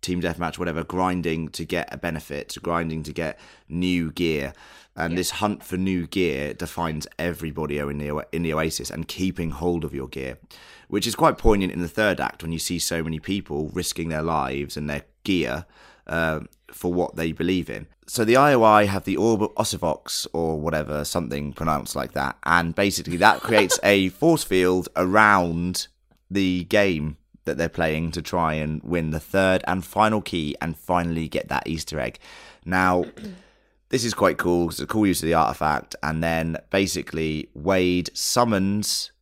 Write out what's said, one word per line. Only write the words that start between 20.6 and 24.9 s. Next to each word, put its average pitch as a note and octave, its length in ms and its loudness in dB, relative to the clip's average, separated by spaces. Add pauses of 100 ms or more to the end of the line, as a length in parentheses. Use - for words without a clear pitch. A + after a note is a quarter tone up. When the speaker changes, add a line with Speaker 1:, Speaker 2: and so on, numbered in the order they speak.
Speaker 1:
whatever, D2+ 440 -2
something C#2+ 480 -4
pronounced D#2 440 -2
like C2+ 160 -6
that, C#2 320 -4
and E2+ 300 2
basically F2+ 440 -2
that G2+ 220 6
creates G#2 400 4
Speaker 2:
<laughs> - 20 -8
Speaker 1:
a G2 280 6
force D#3+ 340 2
field F#2 520 2